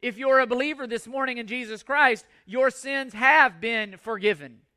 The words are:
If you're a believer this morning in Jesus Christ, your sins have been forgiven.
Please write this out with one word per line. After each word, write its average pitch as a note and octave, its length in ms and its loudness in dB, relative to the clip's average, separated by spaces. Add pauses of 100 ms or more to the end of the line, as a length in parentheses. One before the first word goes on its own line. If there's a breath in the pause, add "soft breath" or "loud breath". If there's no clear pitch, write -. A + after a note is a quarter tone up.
If A#3+ 160 -6
you're C4 220 4
a B3+ 80 2
believer C4+ 380 -4
this A3+ 220 -8
morning C4 300 -4
in A3+ 100 -10
Jesus A3 340 -8
Christ, C4+ 440 2 (200 soft breath)
your B3+ 240 0
sins C4+ 440 -6
have B3+ 480 4
been G#3+ 360 -4
forgiven. F#3 600 -4 (180)